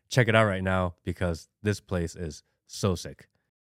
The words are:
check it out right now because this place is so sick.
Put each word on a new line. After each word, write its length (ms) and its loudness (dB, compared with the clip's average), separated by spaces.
check 200 2
it 80 6
out 100 8
right 160 -2
now 400 0
because 460 -4
this 160 0
place 340 -4
is 300 -12
so 260 -2
sick. 320 -12